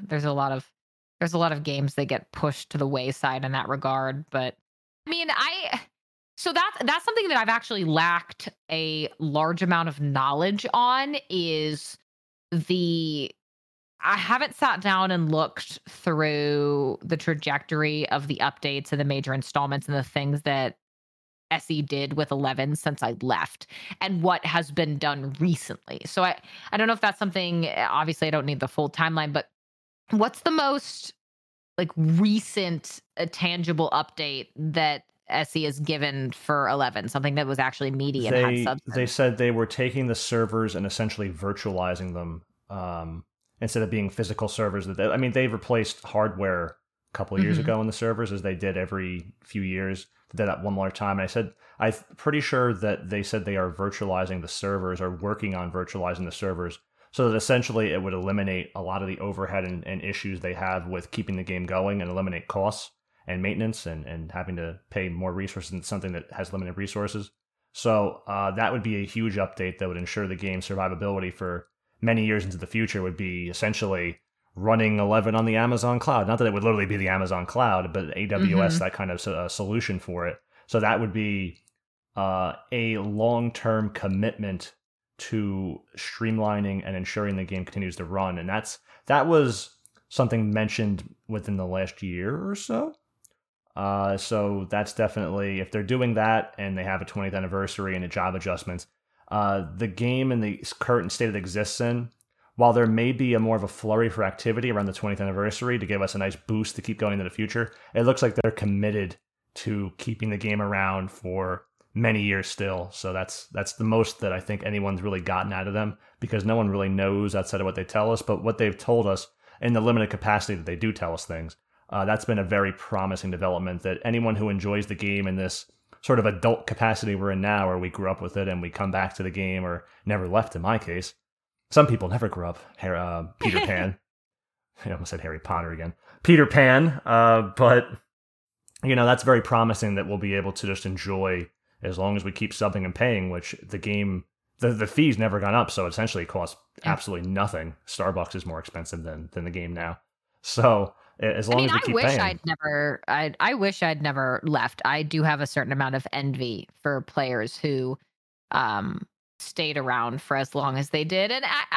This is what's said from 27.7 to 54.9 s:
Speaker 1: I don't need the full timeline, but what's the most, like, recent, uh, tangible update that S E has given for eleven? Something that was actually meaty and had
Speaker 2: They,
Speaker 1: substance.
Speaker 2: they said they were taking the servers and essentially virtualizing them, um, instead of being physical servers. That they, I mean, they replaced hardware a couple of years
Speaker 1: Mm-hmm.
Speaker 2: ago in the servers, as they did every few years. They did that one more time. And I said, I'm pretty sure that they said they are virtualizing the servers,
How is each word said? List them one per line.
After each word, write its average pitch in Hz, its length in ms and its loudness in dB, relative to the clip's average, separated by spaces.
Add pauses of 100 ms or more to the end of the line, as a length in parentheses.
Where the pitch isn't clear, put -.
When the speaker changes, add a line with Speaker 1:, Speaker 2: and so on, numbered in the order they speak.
Speaker 1:
I 151 40 0
don't 147 160 2
need 143 120 -2
the 131 80 -2
full 147 220 0
timeline, 160 420 0
but 147 180 -2 (600)
what's 220 300 2
the 339 120 2
most, 285 600 0 (640)
like, 180 180 0
recent, 175 1080 2 (160)
uh, 175 140 -2
tangible 170 640 0
update 147 600 -2
that 151 480 0 (260)
S - 260 -2
E 160 100 0
has 143 140 -2
given 143 520 -2
for 143 380 0
eleven? 123 380 0
Something 139 280 0
that 147 100 2
was 135 140 0
actually 135 320 0
meaty 135 340 0
and 127 100 2
had 123 100 6
Speaker 2:
They, 120 180 2
Speaker 1:
substance. 127 320 -4
Speaker 2:
they 127 100 2
said 120 320 2
they 120 140 4
were 113 160 2
taking 127 400 0
the 117 80 2
servers 110 580 0
and 95 140 -2
essentially 104 420 -2
virtualizing 92 840 -2
them, 85 260 -6 (300)
um, 85 540 -8 (360)
instead 113 220 0
of 95 80 -2
being 104 180 0
physical 107 380 -4
servers. 101 400 -2
That 95 100 -6
they, 95 80 2
I 104 120 2
mean, 127 160 0
they 131 120 4
replaced 113 580 0
hardware 95 760 0 (360)
a - 40 -8
couple 98 200 -4
of 95 60 6
years 104 160 2
Speaker 1:
Mm-hmm. - 100 0
Speaker 2:
ago 110 120 2
in 110 40 0
the 107 80 -2
servers, 113 380 -2
as 98 100 -4
they 95 140 -2
did 92 200 -2
every 90 680 -4
few - 180 -6
years. 95 460 -2 (260)
They 110 100 0
did 101 60 2
that 90 140 -4
one 101 100 0
more 95 160 0
time. 98 300 -2
And 95 40 0
I 95 40 -2
said, 107 260 -2 (260)
I'm 110 140 2 (240)
pretty 147 240 0
sure 127 320 2
that 98 380 -2
they 104 100 0
said 98 240 -4
they 101 100 -2
are 92 160 0
virtualizing 92 720 -2
the 82 60 -8
servers, 92 520 -2